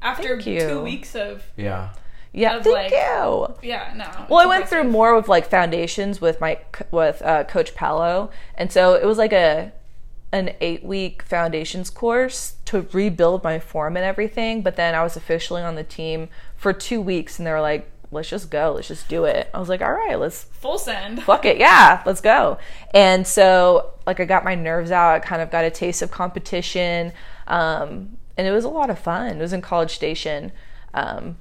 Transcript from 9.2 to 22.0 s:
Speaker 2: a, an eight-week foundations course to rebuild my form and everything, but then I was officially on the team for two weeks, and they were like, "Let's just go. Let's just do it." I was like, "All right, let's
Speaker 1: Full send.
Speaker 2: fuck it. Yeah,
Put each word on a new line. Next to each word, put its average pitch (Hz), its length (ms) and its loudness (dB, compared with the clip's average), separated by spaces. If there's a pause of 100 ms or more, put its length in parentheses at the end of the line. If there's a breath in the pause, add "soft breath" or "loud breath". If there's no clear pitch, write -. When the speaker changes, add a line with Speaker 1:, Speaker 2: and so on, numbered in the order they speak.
Speaker 2:
a, 170 380 2 (600)
an 190 280 -2
eight-week 180 640 -4
foundations 170 680 -4
course 247 680 -2 (100)
to 196 160 -2 (100)
rebuild 180 520 2
my 160 160 -2
form 160 360 -6
and 180 100 -2
everything, 226 560 -2
but 185 140 0
then 170 200 0
I 165 80 2
was 170 120 -2
officially 170 460 -4
on 170 140 -4
the 156 80 -8
team 160 460 -8 (260 soft breath)
for 196 180 0
two 220 280 -4
weeks, 180 380 -4
and 170 80 -4
they 160 40 -2
were 156 100 0
like, 151 280 -2 (220)
"Let's 156 180 -8
just 175 220 -8
go. 151 240 0
Let's - 140 -8
just 160 180 -8
do 165 180 -2
it." - 280 0
I - 60 -4
was 180 100 -8
like, 185 120 -2
"All - 120 0
right, 440 260 -2
let's 160 240 -6
Speaker 1:
Full - 340 -8
send. 208 460 -6
Speaker 2:
fuck - 220 4
it. - 120 4
Yeah, 247 480 10